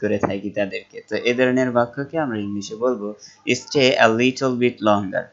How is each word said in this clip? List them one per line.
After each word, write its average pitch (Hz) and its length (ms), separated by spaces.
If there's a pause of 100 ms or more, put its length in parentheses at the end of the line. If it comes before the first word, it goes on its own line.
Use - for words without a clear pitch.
করে 104 180
থাকি 98 320
তাদেরকে। 98 560
তো - 100
এ 113 180
ধরনের 127 360
বাক্যকে 123 480
আমরা 127 200
ইংলিশে 101 380
বলবো, 113 320 (480)
"Stay 135 400
a 117 120
little 127 460
bit 120 260
longer।" 98 520